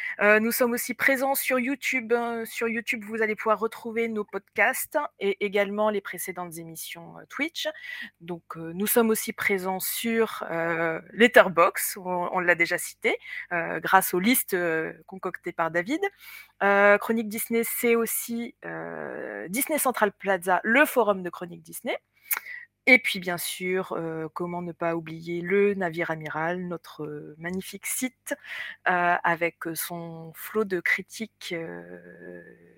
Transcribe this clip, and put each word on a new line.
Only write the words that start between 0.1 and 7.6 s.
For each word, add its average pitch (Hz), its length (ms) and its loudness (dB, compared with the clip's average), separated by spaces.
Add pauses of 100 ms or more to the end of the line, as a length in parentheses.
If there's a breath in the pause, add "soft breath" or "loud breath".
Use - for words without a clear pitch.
Euh, 208 180 8
nous 226 140 0
sommes 240 180 2
aussi 240 220 -2
présents 269 420 2
sur 254 240 0
YouTube. 247 540 -2
Euh, 233 320 0
sur 233 240 -4
YouTube, 226 360 -4
vous 220 160 -4
allez 214 140 0
pouvoir 214 240 0
retrouver 226 480 -4
nos 214 160 -2
podcasts - 720 0 (220)
et 196 260 -2
également 202 440 0
les 202 100 -2
précédentes 175 580 -10
émissions, 165 640 -14
euh, - 100 -18
Twitch. - 380 -6 (540 loud breath)